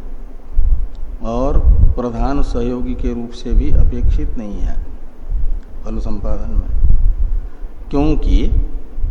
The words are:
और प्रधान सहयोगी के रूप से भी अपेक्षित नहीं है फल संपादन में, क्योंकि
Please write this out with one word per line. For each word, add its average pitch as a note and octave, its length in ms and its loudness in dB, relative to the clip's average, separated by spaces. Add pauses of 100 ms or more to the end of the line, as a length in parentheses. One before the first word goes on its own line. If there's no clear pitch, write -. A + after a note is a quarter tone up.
(1200)
और B2+ 460 2
प्रधान B2 720 2
सहयोगी B2 520 -2
के A#2+ 200 -4
रूप A#2 160 -8
से - 240 -8
भी A2+ 180 4
अपेक्षित - 680 4
नहीं G#2 220 -8
है - 260 -2 (1000)
फल A2 140 -6
संपादन G#2+ 500 -2
में, - 480 4 (920)
क्योंकि C#3+ 640 0 (600)